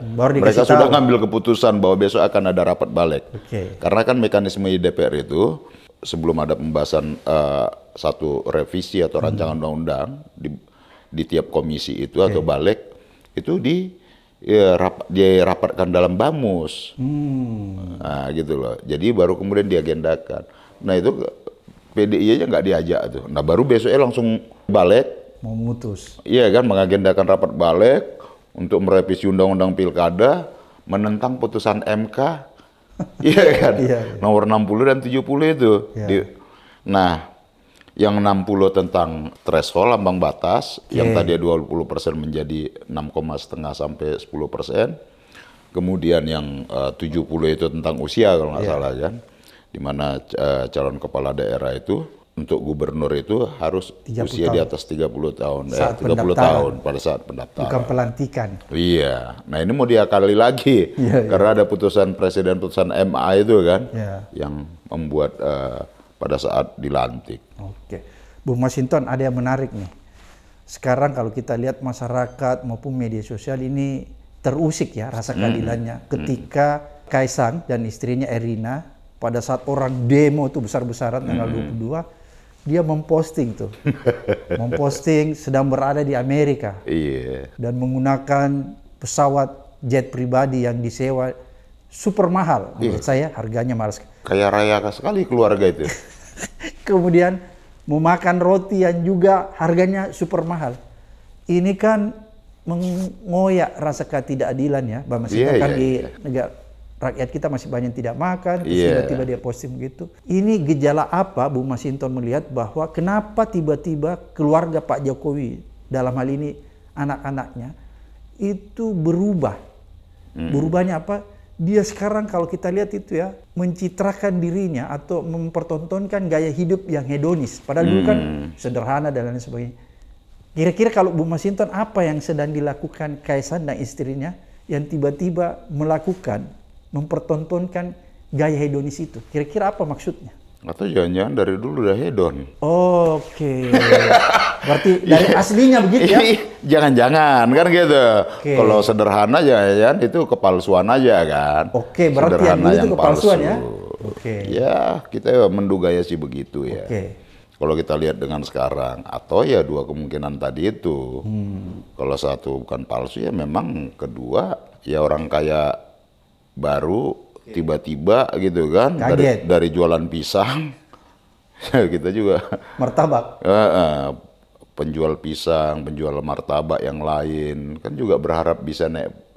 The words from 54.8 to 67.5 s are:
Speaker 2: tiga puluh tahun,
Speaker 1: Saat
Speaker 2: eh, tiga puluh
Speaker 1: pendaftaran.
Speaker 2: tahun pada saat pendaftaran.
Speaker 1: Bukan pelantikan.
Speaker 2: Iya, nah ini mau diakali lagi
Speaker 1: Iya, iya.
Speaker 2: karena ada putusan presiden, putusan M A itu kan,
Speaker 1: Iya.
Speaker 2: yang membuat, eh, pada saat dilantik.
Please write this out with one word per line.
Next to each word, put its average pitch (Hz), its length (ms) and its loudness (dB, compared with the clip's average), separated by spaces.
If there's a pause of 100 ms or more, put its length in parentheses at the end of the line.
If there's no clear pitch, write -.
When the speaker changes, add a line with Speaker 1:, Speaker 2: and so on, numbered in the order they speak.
Speaker 2:
tiga 78 240 -4
puluh 73 240 -6
tahun, 69 360 -6
Speaker 1:
Saat 65 320 -2
Speaker 2:
eh, - 40 -6
tiga - 120 2
puluh 90 160 2
Speaker 1:
pendaftaran. 80 240 4
Speaker 2:
tahun 71 240 0
pada 69 200 -4
saat 76 240 -2
pendaftaran. 67 440 -10
Speaker 1:
Bukan 127 160 -2
pelantikan. 123 640 -4 (180)
Speaker 2:
Iya, 71 760 0
nah 76 160 -6
ini 90 120 0
mau 135 120 2
diakali 104 480 4
lagi 120 640 4
Speaker 1:
Iya, 120 200 2
iya. 110 120 2
Speaker 2:
karena 98 240 4
ada 104 120 6
putusan 98 480 2
presiden, 92 440 0
putusan 90 320 -2
M 92 240 0
A 76 240 2
itu 107 240 6
kan, 92 280 2
Speaker 1:
Iya. 104 280 -8 (160)
Speaker 2:
yang 73 320 -8 (240)
membuat, 76 480 -4
eh, 67 440 -4 (360)
pada - 240 -4
saat - 400 -2
dilantik. 62 640 -6 (160)